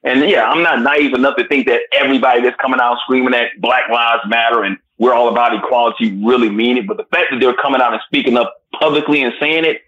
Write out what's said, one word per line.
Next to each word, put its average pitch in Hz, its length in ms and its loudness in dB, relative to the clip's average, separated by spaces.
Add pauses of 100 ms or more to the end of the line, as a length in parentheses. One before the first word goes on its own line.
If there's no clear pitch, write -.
And 135 240 2
yeah, 123 220 2
I'm 160 140 0
not 143 180 0
naive 139 320 0
enough 131 220 2
to 123 120 -2
think 131 200 0
that 117 140 0 (120)
everybody 131 480 2
that's 123 180 0
coming 131 220 0
out 120 220 0
screaming 127 300 0
that 117 160 0 (100)
Black 123 320 0
Lives 117 360 0
Matter 117 360 0
and 98 140 -4 (200)
we're 123 160 4
all 120 160 4
about 117 240 2
equality 110 720 0
really 120 240 2
mean 117 280 0
it. 104 100 -4
But 104 100 -6
the - 140 -8
fact 170 200 0
that 127 80 -6
they're 123 220 2
coming 135 200 0
out 120 120 2
and 107 140 -6
speaking 123 300 -2
up - 180 -2 (240)
publicly 147 420 0
and 127 180 -2
saying 160 260 -2
it 156 220 -2